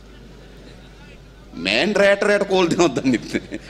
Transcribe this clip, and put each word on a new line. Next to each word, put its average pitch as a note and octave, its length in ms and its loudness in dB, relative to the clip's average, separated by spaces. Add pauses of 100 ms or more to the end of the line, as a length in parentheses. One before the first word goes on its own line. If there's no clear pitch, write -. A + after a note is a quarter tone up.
(1600)
මෑන් A#2+ 400 0
රැට G3+ 280 2
රැට G3+ 240 0
කෝල් F#3 200 2
දෙනවද E3+ 260 2
දන්නේ B2 300 0
නැහැ. - 360 -8 (100)